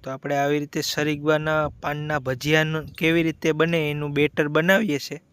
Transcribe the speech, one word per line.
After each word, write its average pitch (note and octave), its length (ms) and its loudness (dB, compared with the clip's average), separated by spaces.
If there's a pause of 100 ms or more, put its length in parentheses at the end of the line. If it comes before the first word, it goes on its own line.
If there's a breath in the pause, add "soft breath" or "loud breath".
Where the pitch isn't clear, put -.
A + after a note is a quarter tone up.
તો C3 60 -10
આપણે C#3 280 -4
આવી C#3+ 220 2
રીતે D3 220 -6
સરગવાના D3+ 880 0
પાનના D3 500 -4
ભજીયાનું D3 680 0
કેવી E3 360 2
રીતે D#3+ 280 0
બને D#3 400 0
એનું D3 220 -4
બેટર D3 340 2
બનાવીએ D#3+ 520 2
છીએ. D3 220 -10 (120)